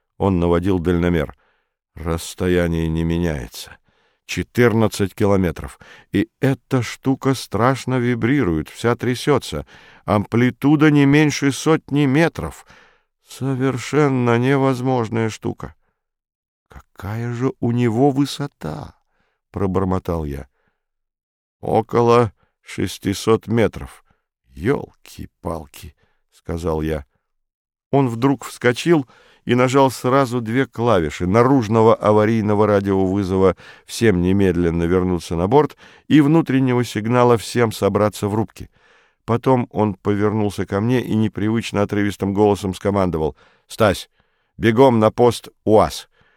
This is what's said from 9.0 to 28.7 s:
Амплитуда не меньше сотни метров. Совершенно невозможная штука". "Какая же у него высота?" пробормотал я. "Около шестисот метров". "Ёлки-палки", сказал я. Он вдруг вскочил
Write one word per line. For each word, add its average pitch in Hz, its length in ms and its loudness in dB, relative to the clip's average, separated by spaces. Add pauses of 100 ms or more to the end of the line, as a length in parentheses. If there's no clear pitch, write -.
Амплитуда 123 840 2
не 147 160 4
меньше 143 440 2
сотни 147 540 -2
метров. 143 600 -2 (600)
Совершенно 131 1120 0
невозможная 123 920 0
штука". - 440 -10 (920)
"Какая 113 640 -10
же 123 260 -2
у 120 140 -2
него 120 380 2
высота?" 143 840 -6 (540)
пробормотал 92 760 -2
я. 69 200 -10 (1120)
"Около 117 720 2 (280)
шестисот - 880 -4
метров". 101 580 -4 (460)
"Ёлки-палки", 80 1500 -10 (340)
сказал 82 520 -6
я. 78 240 -6 (840)
Он 139 180 2
вдруг 120 360 -2
вскочил 131 600 0 (380)